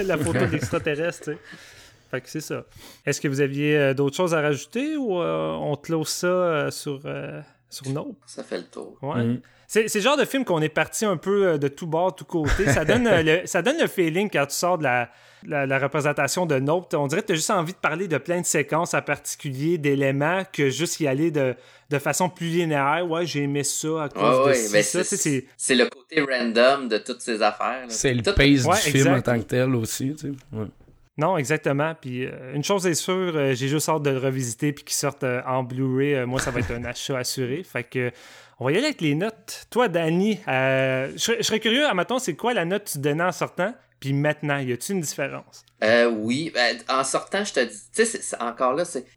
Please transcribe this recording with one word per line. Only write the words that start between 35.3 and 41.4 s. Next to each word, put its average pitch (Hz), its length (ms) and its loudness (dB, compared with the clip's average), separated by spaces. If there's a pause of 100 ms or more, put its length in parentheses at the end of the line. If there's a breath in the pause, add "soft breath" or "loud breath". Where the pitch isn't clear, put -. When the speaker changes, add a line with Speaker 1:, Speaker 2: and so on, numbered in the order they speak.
Speaker 1:
en 131 160 0
Blu-ray. 131 520 0
Euh, 123 120 0
moi, 127 140 -2
ça 135 100 -2
va 123 100 -2
être - 120 -2
un 120 120 -6
achat 127 340 -6
assuré. 127 460 -4
Fait 120 200 -6
que, 123 260 -4 (480 loud breath)
on 117 60 -4
va 139 80 2
y 170 40 2
aller 269 100 2
avec 285 160 -4
les 147 120 2
notes. - 560 -6
Toi, 233 180 2
Danny, 170 500 2 (100)
euh, 131 640 2
je - 60 -12
serais, 226 200 0
je 214 40 -2